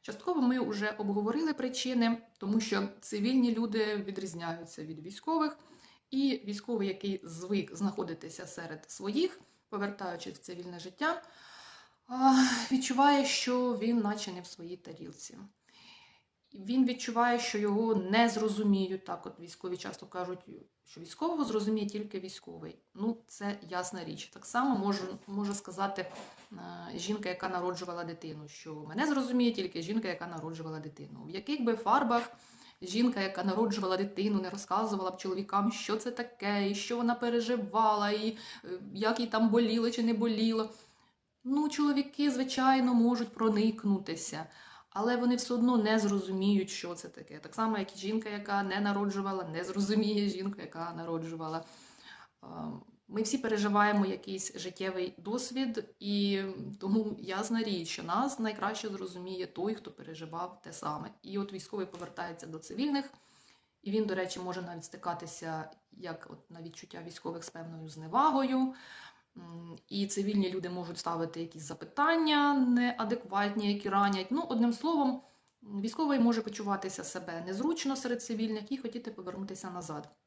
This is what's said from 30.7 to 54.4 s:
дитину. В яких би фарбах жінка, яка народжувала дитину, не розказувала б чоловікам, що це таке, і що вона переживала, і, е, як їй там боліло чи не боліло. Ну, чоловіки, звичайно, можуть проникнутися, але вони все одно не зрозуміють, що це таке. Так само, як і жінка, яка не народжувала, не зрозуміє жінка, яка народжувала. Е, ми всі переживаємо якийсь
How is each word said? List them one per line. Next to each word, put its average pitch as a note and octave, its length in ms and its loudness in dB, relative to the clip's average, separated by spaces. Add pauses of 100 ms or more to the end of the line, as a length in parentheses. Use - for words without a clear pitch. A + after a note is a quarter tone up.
дитину. D3 460 -14
В D3+ 40 -14
яких A3+ 320 -4
би A3+ 140 4
фарбах A#3 560 2 (500)
жінка, G3+ 400 2
яка F#3+ 220 -2
народжувала G3 540 2
дитину, G3+ 440 2
не F#3 80 -4
розказувала G3 600 0
б F#3 60 -12
чоловікам, G3 540 0
що - 240 -2
це A3+ 160 -4
таке, G3+ 580 -2
і G3+ 60 0
що A#3 220 -4
вона A#3+ 180 2
переживала, A3 960 2
і, A3 260 0 (280)
е, E3+ 40 -12 (240)
як A3 260 2
їй A#3+ 80 0
там A3+ 220 4
боліло A#3 420 4
чи A#3+ 120 0
не A3+ 100 4
боліло. A3 560 2 (720)
Ну, D4 260 2
чоловіки, C#4+ 600 2
звичайно, C4 600 4
можуть A#3 400 4
проникнутися, G3+ 1120 2 (440)
але A#3 280 0
вони B3 180 4
все B3 180 -2
одно A#3+ 240 6
не G#3+ 220 6
зрозуміють, G3 720 2
що F3 260 -8
це - 140 -14
таке. D#3 300 -16
Так D#3+ 160 -16
само, A3 220 0
як G3 180 -6
і - 40 -14
жінка, A3 300 -2
яка G3+ 340 -2
не F#3+ 160 0
народжувала, G3 640 0
не D#3+ 200 -4
зрозуміє G3+ 640 2
жінка, F#3+ 320 -4
яка E3 320 -8
народжувала. E3 720 -6 (800)
Е, - 40 -18 (640)
ми G#3 100 -2
всі A3 160 -2
переживаємо G#3 680 4
якийсь F#3+ 520 -6